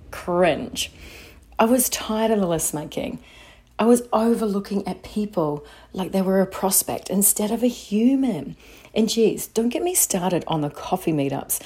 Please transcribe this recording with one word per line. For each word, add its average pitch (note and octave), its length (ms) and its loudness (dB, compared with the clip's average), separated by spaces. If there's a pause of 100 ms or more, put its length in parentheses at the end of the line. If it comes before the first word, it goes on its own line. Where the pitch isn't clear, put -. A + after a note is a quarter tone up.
cringe. E3+ 840 -2 (680)
I A3 60 6
was B3 220 4
tired A3 440 -2
of G#3+ 80 2
the F#3+ 80 2
list D#3+ 260 -2
making. - 460 -8 (580)
I G#3+ 80 2
was A#3+ 260 6
overlooking G#3 760 0
at F#3 160 -8
people D#3+ 600 -2 (300)
like F#3 200 -6
they F#3+ 100 2
were F#3+ 180 4
a F#3 60 2
prospect - 640 -2
instead G3 400 2
of A3 100 -4
a B3 60 4
human. A3 880 0 (400)
And A3 120 4
geez, - 380 2
don't A#3 240 0
get D#4+ 140 -2
me F4+ 100 0
started F3 540 0
on D#3+ 140 -2
the D3 100 -2
coffee - 420 -2
meetups C#3 520 -2